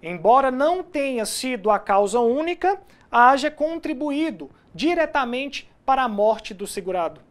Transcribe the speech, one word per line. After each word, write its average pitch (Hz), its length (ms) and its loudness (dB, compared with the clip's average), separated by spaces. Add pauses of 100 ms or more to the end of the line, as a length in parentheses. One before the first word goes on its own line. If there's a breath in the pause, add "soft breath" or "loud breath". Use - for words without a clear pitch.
embora 208 500 2
não 311 320 0
tenha 269 420 -4
sido 214 460 -4
a 202 80 2
causa 202 400 2
única, 339 600 0 (300 soft breath)
haja 254 400 6
contribuído 294 1000 -4 (260 soft breath)
diretamente 277 920 -2 (160)
para 262 180 2
a 247 60 -2
morte 214 440 0
do 196 140 -10
segurado 175 640 -6